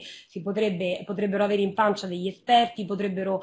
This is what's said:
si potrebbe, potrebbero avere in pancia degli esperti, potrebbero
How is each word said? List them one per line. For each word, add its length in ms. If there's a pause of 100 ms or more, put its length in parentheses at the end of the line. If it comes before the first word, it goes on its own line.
(280)
si 160
potrebbe, 640
potrebbero 360
avere 200
in 100
pancia 320
degli 220
esperti, 580
potrebbero 580